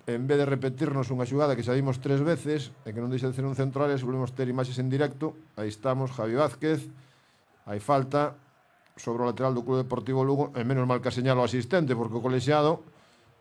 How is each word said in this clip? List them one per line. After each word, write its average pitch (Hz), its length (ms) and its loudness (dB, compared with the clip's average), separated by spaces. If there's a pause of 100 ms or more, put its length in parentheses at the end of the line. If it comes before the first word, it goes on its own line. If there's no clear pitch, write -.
en 120 160 -2
vez 143 160 4
de 139 80 2
repetirnos 135 640 -2
unha 127 160 -2
xogada 143 240 2
que 117 80 -2
xa 123 160 0
vimos 135 240 0
tres 139 240 2
veces, 147 560 -2
e 107 140 -10
que - 20 -8
non 120 160 -4
deixa 131 160 -2
de 127 80 -6
ser 131 80 -2
un 139 80 -2
centro 135 320 0
área, 143 80 2
se 127 160 -2
volvemos 131 240 -2
ter 131 160 -2
imaxes 127 320 -2
en 127 80 0
directo. 143 480 -2 (160)
Aí 107 160 -4
estamos, 131 480 -2
Javi 113 160 -2
Vázquez. 147 560 0 (800)
Hai 104 80 -4
falta 139 560 2 (640)
sobre 117 240 -2
o 123 80 2
lateral 127 240 0
do 120 80 -2
Club 131 240 0
Deportivo 127 400 0
Lugo, 143 320 0
e 117 80 -2
menos 127 240 2
mal 127 80 2
que 123 160 -2
señala 127 320 2
o - 20 4
asistente, 127 460 0
porque 113 240 -2
o 117 80 -2
colexiado 147 560 2 (600)